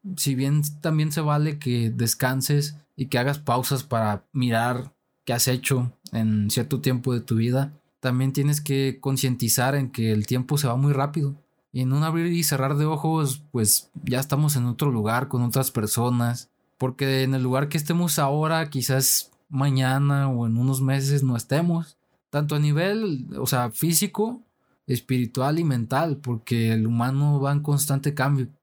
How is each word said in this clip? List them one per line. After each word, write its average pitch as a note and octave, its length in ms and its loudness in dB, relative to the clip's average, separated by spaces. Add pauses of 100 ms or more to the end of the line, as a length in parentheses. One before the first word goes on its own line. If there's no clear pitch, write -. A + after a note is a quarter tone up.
(160)
Si C#3 180 -2
bien C#3 300 2 (180)
también D#3 300 0
se E3 100 -2
vale D3+ 380 0
que A#2 320 0
descanses C3 840 0 (200)
y C3+ 100 -4
que B2 140 0
hagas C#3+ 180 0
pausas B2+ 460 -2
para G#2+ 480 -2
mirar B2 640 0 (300)
qué B2 80 -2
has A2+ 140 0
hecho B2+ 460 0 (180)
en G#2+ 380 2
cierto A#2+ 320 -2
tiempo B2+ 320 0
de A#2+ 80 -2
tu A#2 140 -2
vida, B2+ 380 0 (260)
también C3 340 0
tienes D3 280 0
que C3+ 380 -2
concientizar C3 760 0
en C3+ 160 -2
que A2+ 200 0
el G#2+ 140 2
tiempo B2+ 320 -2
se D3 100 0
va A#2+ 80 0
muy C#3+ 160 2
rápido. C#3+ 440 -2 (360)
Y B2+ 100 -4
en B2+ 120 0
un D3 80 2
abrir E3 320 0
y E3+ 80 0
cerrar C#3 360 0
de D3+ 80 2
ojos, D#3 680 0
pues, - 400 0 (120)
ya B2 160 0
estamos D3 360 0
en B2 100 0
otro B2 240 0
lugar, A#2 380 0
con B2 160 0
otras B2+ 260 0
personas. A#2+ 800 0 (300)
Porque C3+ 420 0
en C3+ 140 0
el B2+ 80 0
lugar C#3 260 0
que E3 80 -4
estemos E3+ 400 0
ahora, D3+ 540 0
quizás C3+ 560 0 (220)
mañana C#3 800 2
o A#2+ 180 0
en A2+ 100 0
unos C3 240 2
meses C3+ 400 2
no B2+ 160 2
estemos. E3 600 -2 (340)
Tanto D3 240 -2
a D3 40 0
nivel, E3 680 0 (100)
o B2 80 -2
sea, B2 240 0
físico, G3+ 720 -2 (460)
espiritual B2+ 720 -2
y E3+ 40 0
mental, C#3+ 540 0
porque A#2 560 0
el A2 140 2
humano C3+ 520 2
va C#3 120 0
en C#3+ 80 2
constante D3 560 0
cambio. C3+ 320 0 (160)